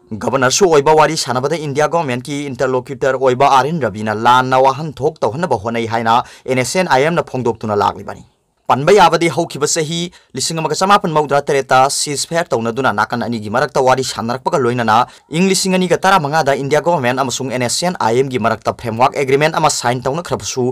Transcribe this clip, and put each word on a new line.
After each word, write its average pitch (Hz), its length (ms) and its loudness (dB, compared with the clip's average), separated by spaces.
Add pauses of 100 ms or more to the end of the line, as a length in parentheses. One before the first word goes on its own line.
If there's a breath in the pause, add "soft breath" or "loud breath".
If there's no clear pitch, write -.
(120)
ꯒꯕꯔꯅꯔꯁꯨ 123 540 0
ꯑꯣꯏꯕ 156 300 4
ꯋꯥꯔꯤ 151 220 4
ꯁꯥꯟꯅꯕꯗ 139 420 -4
ꯏꯟꯗꯤꯌꯥ 151 280 -2
ꯒꯣꯚꯔꯟꯃꯦꯟꯠꯀꯤ 143 580 -4
ꯏꯟꯇꯔꯂꯣꯀ꯭ꯌꯨꯇꯔ 131 720 -2
ꯑꯣꯏꯕ 131 320 4
ꯑꯥꯔ 135 180 4
ꯑꯦꯟ 165 120 -4
ꯔꯕꯤꯅ 107 340 -2
ꯂꯥꯟꯅ 127 480 4
ꯋꯥꯍꯟꯊꯣꯛ 135 560 -2
ꯇꯧꯍꯟꯅꯕ 135 400 -2
ꯍꯣꯠꯅꯩ 117 280 -4
ꯍꯥꯏꯅ 117 280 0 (260 loud breath)
ꯑꯦꯟ 127 220 -2
ꯑꯦꯁ 185 160 -4
ꯑꯦꯟ 180 120 0
ꯑꯥꯏ 135 120 4
ꯑꯦꯝꯅ 135 200 0
ꯐꯣꯡꯗꯣꯛꯇꯨꯅ 117 520 -4
ꯂꯥꯛꯂꯤꯕꯅꯤ꯫ 101 580 -4 (360)
ꯄꯟꯕ 135 260 2
ꯌꯥꯕꯗꯤ 170 320 4
ꯍꯧꯈꯤꯕ 143 400 -4
ꯆꯍꯤ 160 320 -4 (320 soft breath)
ꯂꯤꯁꯤꯡ 135 240 -6
ꯑꯃꯒ 156 200 -4
ꯆꯃꯥꯄꯟ 196 360 2
ꯃꯧꯗ꯭ꯔꯥ 147 320 2
ꯇꯔꯦꯠꯇ 135 360 2 (120)
ꯁꯤꯖꯐꯥꯌꯔ 151 560 -4
ꯇꯧꯅꯗꯨꯅ 117 480 -2
ꯅꯥꯀꯟ 110 240 -2
ꯑꯅꯤꯒꯤ 107 320 -6
ꯃꯔꯛꯇ 139 320 0
ꯋꯥꯔꯤ 127 240 2
ꯁꯥꯟꯅꯔꯛꯄꯒ 120 480 -6
ꯂꯣꯏꯅꯅ 120 420 2 (300 loud breath)
ꯏꯪ 170 240 0
ꯂꯤꯁꯤꯡ 185 240 0
ꯑꯅꯤꯒ 180 240 2
ꯇꯔꯥꯃꯉꯥꯗ 151 560 2
ꯏꯟꯗꯤꯌꯥ 139 240 0
ꯒꯣꯚꯔꯟꯃꯦꯟꯠ 139 400 0
ꯑꯃꯁꯨꯡ 131 320 -4
ꯑꯦꯟ 123 160 -2
ꯑꯦꯁ - 80 -4
ꯁꯤ - 100 -4
ꯑꯦꯟ - 140 -4
ꯑꯥꯏ 113 180 0
ꯑꯦꯝ 135 140 0
ꯒꯤ 123 80 -2
ꯃꯔꯛꯇ 110 320 -2
ꯐ꯭ꯔꯦꯝꯋꯥꯔꯛ 120 480 -2
ꯑꯦꯒ꯭ꯔꯤꯃꯦꯟꯠ 143 360 2
ꯑꯃ 160 140 2
ꯁꯥꯏꯟ 127 300 -2
ꯇꯧꯅꯈ꯭ꯔꯕꯁꯨ 131 720 -4